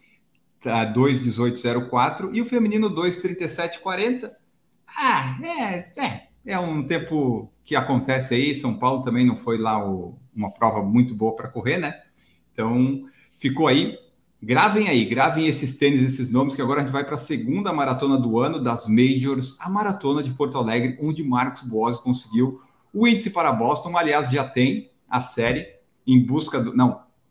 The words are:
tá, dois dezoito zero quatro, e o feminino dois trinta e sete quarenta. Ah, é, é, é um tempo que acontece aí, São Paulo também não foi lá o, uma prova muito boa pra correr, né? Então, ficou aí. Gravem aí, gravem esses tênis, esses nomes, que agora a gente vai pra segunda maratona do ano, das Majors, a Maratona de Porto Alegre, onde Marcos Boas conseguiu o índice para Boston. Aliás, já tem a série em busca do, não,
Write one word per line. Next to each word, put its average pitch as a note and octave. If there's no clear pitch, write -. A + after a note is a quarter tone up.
tá, A2+
dois B2
dezoito A#2+
zero A#2+
quatro, C3
e A#3
o -
feminino G#3+
dois F3
trinta F3
e D3+
sete E3+
quarenta. G#3+
Ah, C#3+
é, A#3+
é, A2+
é F#3+
um D#3
tempo C#3
que D3
acontece C3
aí, C#3
São A#2+
Paulo B2+
também B2
não A#2
foi A2+
lá A2
o, F2+
uma G2+
prova G#2+
muito A#2+
boa A2
pra -
correr, B2
né? D#3+
Então, B2+
ficou D3+
aí. -
Gravem G3
aí, A#2+
gravem D3+
esses C3+
tênis, C#3+
esses C3
nomes, C3
que -
agora C#3
a -
gente C3
vai C#3
pra D3
segunda D#3
maratona C3+
do A#2
ano, D3+
das A#2
Majors, C3
a E3+
Maratona G3
de B2+
Porto C3
Alegre, A#2+
onde D#3
Marcos B2+
Boas A#2
conseguiu B2+
o G#3+
índice G#3+
para D#3+
Boston. C#3+
Aliás, D3
já C#3
tem C3+
a B2
série B2
em B2+
busca C3
do, A#2
não, B2+